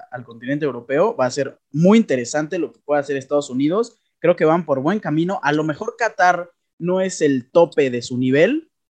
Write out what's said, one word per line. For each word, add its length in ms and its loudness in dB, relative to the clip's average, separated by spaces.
al 120 -14
continente 420 -6
europeo, 500 -2
va 100 0
a 60 -2
ser 280 -6
muy 260 6
interesante 600 -2
lo 120 -4
que 100 -20
pueda 200 0
hacer 160 -4
Estados 320 -4
Unidos. 480 -2
Creo 160 2
que 100 0
van 200 2
por 160 -2
buen 180 -2
camino. 440 -2
A 80 0
lo 120 0
mejor 340 -6
Qatar 540 0
no 220 -2
es 200 -6
el 300 0
tope 380 4
de 120 -4
su 160 -8
nivel, 540 2